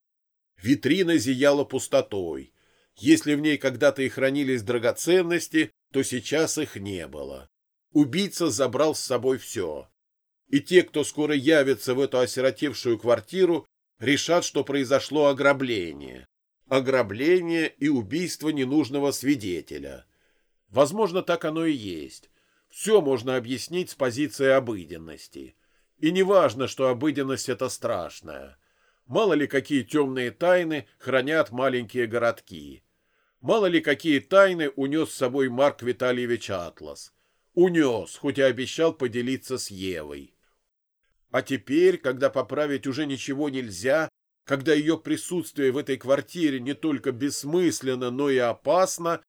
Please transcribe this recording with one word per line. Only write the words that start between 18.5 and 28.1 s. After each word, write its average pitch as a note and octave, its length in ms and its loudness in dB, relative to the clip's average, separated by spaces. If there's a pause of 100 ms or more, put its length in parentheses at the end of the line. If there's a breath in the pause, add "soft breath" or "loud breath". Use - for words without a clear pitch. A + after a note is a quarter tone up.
свидетеля. E2 960 -4 (640)
Возможно, E3+ 520 0
так E3+ 240 -2
оно D#3+ 200 -2
и D#3 80 0
есть. F2 560 -10 (460)
Все G#3 240 4
можно C3 380 0
объяснить B2+ 520 -6
с - 60 -16
позиции C3+ 540 0
обыденности. E2 1040 -2 (420)
И D#3 140 0
не F#3+ 120 2
важно, C3+ 440 4
что C3 220 0
обыденность C3+ 580 -2
эта B2+ 220 -4
страшная. E2 880 -8 (480)